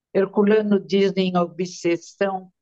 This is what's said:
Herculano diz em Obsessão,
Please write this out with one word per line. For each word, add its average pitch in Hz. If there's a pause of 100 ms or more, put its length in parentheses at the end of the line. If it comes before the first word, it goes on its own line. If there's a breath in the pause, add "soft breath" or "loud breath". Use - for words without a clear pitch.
(120)
Herculano 202
diz 190
em 185
Obsessão, 180 (120)